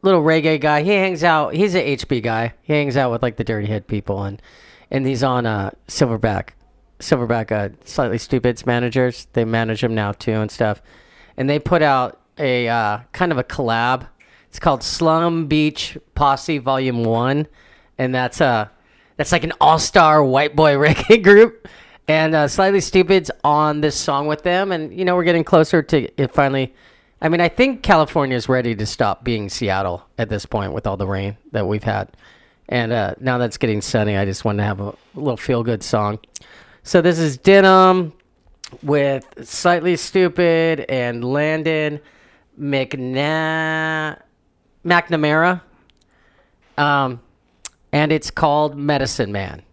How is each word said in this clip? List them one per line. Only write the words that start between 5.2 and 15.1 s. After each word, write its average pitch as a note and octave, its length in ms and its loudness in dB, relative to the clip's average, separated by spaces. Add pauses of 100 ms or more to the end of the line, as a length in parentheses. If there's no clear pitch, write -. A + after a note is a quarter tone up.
on, B2 220 0
uh, G#2 260 -2 (160)
Silverback. A2 640 -2 (500)
Silverback, A#2 520 -2
uh, G#2 180 -2 (140)
Slightly A#2+ 340 -4
Stupid's B2 480 -2
managers. B2 680 0
They A#2 120 0
manage A2+ 380 -2
him A2+ 100 -2
now G#2 200 -2
too - 180 -6
and A2 180 -2
stuff. G#2+ 320 -2 (560)
And C3 120 -2
they D3 100 0
put E3 220 0
out C3+ 380 0 (180)
a, B2 300 0
uh, A2 320 -2 (120)
kind F3+ 200 -2
of C#3+ 60 0
a B2+ 60 -2
collab. A#2+ 640 -2 (400)
It's - 100 -20
called C#3 240 0
Slum E3 680 0